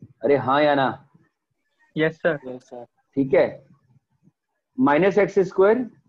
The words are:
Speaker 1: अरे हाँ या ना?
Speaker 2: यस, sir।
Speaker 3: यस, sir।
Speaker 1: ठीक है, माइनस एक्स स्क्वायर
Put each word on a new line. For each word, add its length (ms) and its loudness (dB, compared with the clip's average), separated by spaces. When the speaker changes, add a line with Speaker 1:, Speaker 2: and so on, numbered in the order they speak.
Speaker 1:
अरे 140 2
हाँ 260 0
या 120 2
ना? 100 0
Speaker 2:
यस, 260 -2
sir। 260 -2
Speaker 3:
यस, 160 -16
sir। 220 -20
Speaker 1:
ठीक 160 -2
है, 320 0
माइनस 400 2
एक्स 220 0
स्क्वायर 440 2